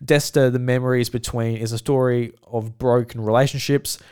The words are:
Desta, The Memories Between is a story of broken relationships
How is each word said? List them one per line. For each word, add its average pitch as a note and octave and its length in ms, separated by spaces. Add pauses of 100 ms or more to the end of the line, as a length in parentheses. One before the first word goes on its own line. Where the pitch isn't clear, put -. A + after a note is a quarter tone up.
Desta, C#3+ 480
The B2 80
Memories B2+ 500
Between A2+ 460
is A2+ 160
a A#2 60
story B2 540 (120)
of A2+ 340
broken A#2+ 420
relationships C3 800 (140)